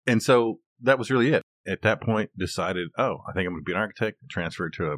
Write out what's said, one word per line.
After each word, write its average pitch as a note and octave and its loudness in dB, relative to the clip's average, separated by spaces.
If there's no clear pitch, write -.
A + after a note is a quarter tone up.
And A#2 2
so A#2 4
that C3 4
was A#2 -6
really B2+ 4
it. - 4
At F#2+ -6
that A2 2
point, G#2+ 0
decided, F2+ -4
"Oh, B2 -2
I - -12
think F#2 -2
I'm F2+ -6
gonna D#2+ -10
be F2 -6
an E2+ -2
architect." G#2+ -4
Transferred E2+ -6
to E2 -4
a D2 -4